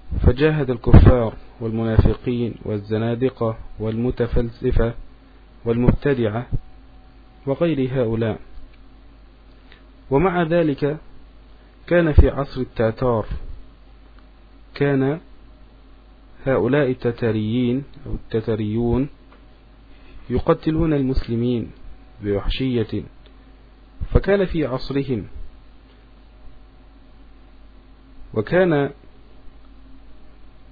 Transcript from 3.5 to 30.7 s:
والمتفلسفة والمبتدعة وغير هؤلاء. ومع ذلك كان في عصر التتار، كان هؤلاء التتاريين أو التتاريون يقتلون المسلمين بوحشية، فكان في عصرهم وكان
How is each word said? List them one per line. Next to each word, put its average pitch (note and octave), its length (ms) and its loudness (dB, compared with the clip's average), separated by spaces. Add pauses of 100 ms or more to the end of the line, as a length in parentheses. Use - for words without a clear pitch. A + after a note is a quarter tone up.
والمتفلسفة A#2 1120 0 (720)
والمبتدعة A#2+ 800 0 (1000)
وغير C3+ 460 -2
هؤلاء. A2+ 480 -2 (1700)
ومع F3 320 2
ذلك D#3 540 0 (880)
كان E3+ 260 4
في C3+ 160 8
عصر C3+ 320 -4
التتار، A2+ 640 -2 (1500)
كان C#3+ 440 0 (1300)
هؤلاء B2+ 460 2
التتاريين A#2+ 920 -2 (220)
أو G#2+ 80 -10
التتاريون A#2 960 -2 (1200)
يقتلون D#3+ 640 0
المسلمين B2 800 0 (520)
بوحشية، G#2+ 800 -2 (1080)
فكان G3 340 4
في D#3 200 -2
عصرهم B2+ 640 -4 (3000)
وكان D3 560 2 (1800)